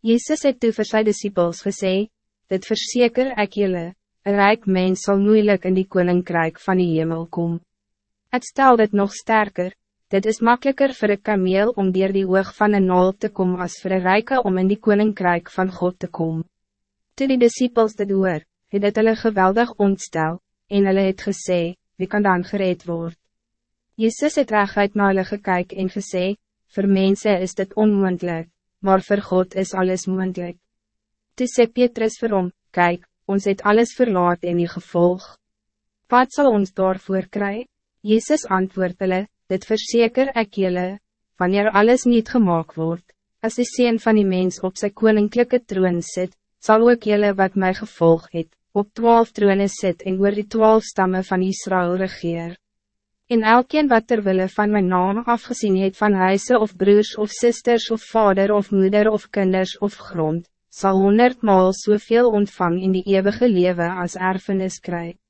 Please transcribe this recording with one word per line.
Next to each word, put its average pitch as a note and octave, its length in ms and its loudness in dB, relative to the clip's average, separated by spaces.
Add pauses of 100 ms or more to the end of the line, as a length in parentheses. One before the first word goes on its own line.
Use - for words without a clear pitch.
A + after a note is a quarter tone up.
Jezus A#3+ 420 0
het C4+ 180 0
toe A3+ 120 2
vir A3 120 -4
sy A3 200 -2
disciples G3 580 -2
gesê, G3 460 -2 (400)
"Dit F#3+ 160 -4
verseker A#3+ 720 -2
ek G#3 180 -4
julle, F3+ 400 -4 (300)
een G3+ 120 0
ryk G#3 300 2
mens F#3 360 0
sal G3+ 160 0
moeilik G#3 460 2
in F#3 100 0
die F#3+ 120 0
koninkrijk F3 720 0
van F#3 200 -2
die E3+ 200 0
hemel E3 280 -4
kom." E3+ 340 -4 (720)
Ek B3+ 120 -4
stel C4 320 4
dit G#3+ 160 2
nog G3+ 200 0
sterker, G3+ 600 -2 (360)
dit G3 180 0
is G#3+ 140 -2
makkelijker C4+ 540 0
voor G#3+ 140 -2
een G3+ 140 0
kameel G3 540 0
om F#3+ 160 0
deur F#3+ 200 0
die G3 140 -2
oog F#3+ 280 0
van G#3 200 2
een G3 120 2
naald F#3 340 2
te G#3+ 80 -6
kom F#3 320 -2
as F3+ 220 -10
vir F#3+ 100 -4
een F#3 100 -2
ryke A3+ 400 0
om F#3+ 160 0
in F#3 100 2
die G#3 100 0
koninkrijk G3+ 720 0
van F#3 200 -4
God F3+ 280 -4
te F3 100 -12
kom. D#3+ 360 -6 (680)
Toe C#4 120 -2
die C4 120 2
disciples A#3+ 560 2
dit G3+ 160 -4
hoor, F#3 300 0 (280)
het G3+ 140 -4
dit G3+ 140 0
hulle A3 200 2
geweldig A3 640 0
ontstel, F3 640 -2 (280)
en G3 180 2
hulle F#3+ 140 2
het F#3+ 200 -2
gesê, F3+ 540 -4 (220)
"Wie F#3 100 -6
kan G#3 160 -2
dan F#3 220 0
gered F#3 420 -4
word?" E3+ 320 -8 (800)
Jezus A3+ 400 -2
het C4+ 140 0
reguit G3+ 440 0
na G3+ 140 2
hulle F#3+ 160 0
gekyk F#3 480 -4
en F#3+ 160 -6
gesê, F#3+ 480 -6 (340)
"Vir G3 160 -4
mense G3 460 2 (100)
is F#3 160 -8
dit F#3+ 160 -4
onmoontlik, F#3 720 0 (400)
maar F#3+ 160 2
vir G3+ 240 -2
God F#3 320 -2
is F#3+ 160 -4
alles F#3 320 -2
moontlik." F#3 500 -6 (760)
Toe B3+ 160 -4
sê A#3+ 160 2
Petrus A#3 540 -2
vir A3+ 160 -2
hom, F3+ 160 -2 (180)
"Kyk, F3 380 0 (180)
ons G3 180 -2
het G3 180 -2
alles G#3+ 340 2
verlaat F3+ 480 0
en F3 160 -2
u F3 60 0
gevolg. F3 580 -2 (840)
Wat B3+ 240 2
sal C#4+ 200 2
ons G3+ 200 -2
daarvoor F#3+ 580 -4
kry?" G3+ 360 -6 (360)
Jezus A3+ 440 0
antwoord F#3+ 540 -4
hulle, F#3 260 -2 (220)
"Dit F#3+ 160 -4
verseker A#3 680 0
ek A3 200 -4
julle, F#3 460 -4 (380)
wanneer G3+ 320 0
alles A3 340 2
niet A#3 240 2
gemaakt F3 480 0
word, E3 280 -6 (380)
as A3 140 -6
die B3 80 0
Seun A#3+ 340 0
van A3 160 2
die G#3 100 4
Mens F#3 380 -2
op F#3 140 -6
sy G#3 140 -4
koninklijke A3 760 0
troon F#3 360 -2
sit, F3+ 340 -8 (240)
sal A3 280 4
ook A#3+ 160 2
julle G#3 300 2
wat F#3+ 220 0
my F#3 180 0
gevolg E3 580 0
het, E3 160 -6 (240)
op G3+ 220 -4
twaalf A#3 380 2
trone G3 360 2
sit F#3 340 -4
en F#3 180 -4
oor G3 100 4
die G#3 160 -4
twaalf A3 380 4
stamme F#3 380 -2
van F#3 200 -2
Israël F#3 540 -2
regeer. E3+ 600 -6 (760)
En A#3 120 0
elkeen B3+ 460 2
wat A3+ 220 2
ter A3+ 120 0
wille F#3+ 260 0
van G#3 220 -2
mijn G3+ 200 2
naam F#3 280 0
afgezien A#3 580 -2
het F#3+ 200 0
van G#3 160 2
huise G3 460 2
of G#3 180 -2
broers G3+ 400 4
of G#3 140 -4
zusters A#3 600 0
of A3+ 120 -4
vader G3+ 500 2
of G#3 180 0
moeder G3+ 400 2
of G#3+ 200 -4
kinders F#3 480 -2
of G#3 160 -4
grond, E3 540 -6 (200)
sal F#3+ 300 0
honderdmaal G3+ 760 4
soveel A3+ 580 2
ontvang F#3+ 520 -2
in F#3+ 100 0
die F#3 140 -2
eeuwige G3+ 420 0
leven F3+ 420 0 (120)
as F3 140 -8
erfenis F#3+ 640 -4
kry. E3+ 340 -10 (160)